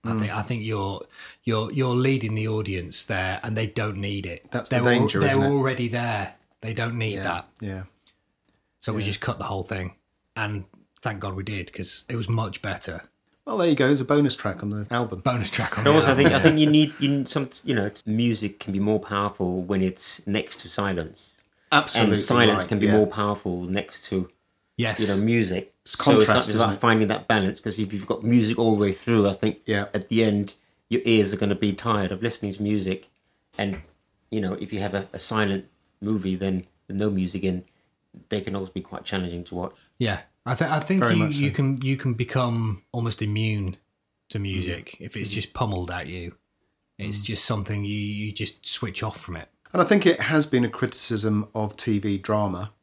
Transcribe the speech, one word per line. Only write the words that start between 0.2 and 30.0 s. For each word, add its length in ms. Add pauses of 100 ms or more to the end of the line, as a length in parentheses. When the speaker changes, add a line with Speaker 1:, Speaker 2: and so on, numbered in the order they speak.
Speaker 1:
I 60
think 220
you're, 380 (440)
you're, 260
you're 240
leading 400
the 140
audience 560
there, 360
and 160
they 100
don't 300
need 280
it. 260
Speaker 2:
That's 180
the 120
Speaker 1:
They're 120
al-, 60
Speaker 2:
danger, 200
Speaker 1:
they're 100
Speaker 2:
isn't 140
it? 60
Speaker 1:
already 380
there. 480 (240)
They 140
don't 240
need 180
Speaker 2:
Yeah, 80
Speaker 1:
that. 240 (140)
Speaker 2:
yeah. 220 (960)
Speaker 1:
So 140
we 80
Speaker 2:
Yeah. 60
Speaker 1:
just 140
cut 160
the 80
whole 180
thing, 320 (400)
and 300 (360)
thank 180
God 160
we 80
did, 300
'cause 360
it 60
was 140
much 320
better. 420 (420)
Speaker 2:
Well, 140
there 100
you 60
go. 140
It's 120
a 40
bonus 300
track 260
on 80
the 220
album. 300
Speaker 1:
Bonus 280
track 240
on 60
Speaker 3:
And 80
Speaker 1:
the 60
Speaker 3:
also, 180
I 40
think, 160
Speaker 1:
album, 80
Speaker 3:
I 40
think 160
Speaker 1:
yeah. 60
Speaker 3:
you 40
need, 300
you 100
need 200
some, 200 (140)
you 120
know, 160 (140)
music 540
can 140
be 60
more 200
powerful 640
when 200
it's 460
next 340
to 80
silence. 640 (400)
Speaker 2:
Absolutely 420
Speaker 3:
And 80
silence 420
Speaker 2:
right, 40
Speaker 3:
can 120
be 80
Speaker 2:
yeah. 100
Speaker 3:
more 100
powerful 560
next 420
to, 240 (460)
Speaker 1:
Yes. 240
Speaker 3:
you 80
know, 160
music. 500 (120)
Speaker 2:
It's 60
Speaker 3:
So 20
it's 100
Speaker 2:
contrast, 240
Speaker 3:
something 280
Speaker 2:
isn't 60
Speaker 3:
about 140
Speaker 2:
it? 60
Speaker 3:
finding 260
that 220
balance, 320
'cause 180
if 140
you've 140
got 160
music 360
all 160
the 60
way 120
through, 360
I 40
think 320
Speaker 2:
Yeah. 280
Speaker 3:
at 160